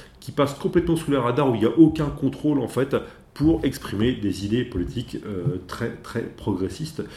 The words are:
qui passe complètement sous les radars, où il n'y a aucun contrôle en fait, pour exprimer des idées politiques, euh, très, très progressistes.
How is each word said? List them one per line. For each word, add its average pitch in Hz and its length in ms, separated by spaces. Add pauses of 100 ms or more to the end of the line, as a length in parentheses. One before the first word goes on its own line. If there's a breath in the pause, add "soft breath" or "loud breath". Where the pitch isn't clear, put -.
(180 loud breath)
qui - 140
passe 185 220
complètement 165 420
sous 160 160
les 139 60
radars, 123 340
où - 20
il 107 60
n'y 110 60
a - 120
aucun 156 280
contrôle 139 520
en 120 100
fait, 135 280 (380 loud breath)
pour 156 300
exprimer 123 480
des 101 320
idées 113 180
politiques, - 640
euh, 92 320 (100)
très, - 240 (120)
très - 180
progressistes. - 800 (140 loud breath)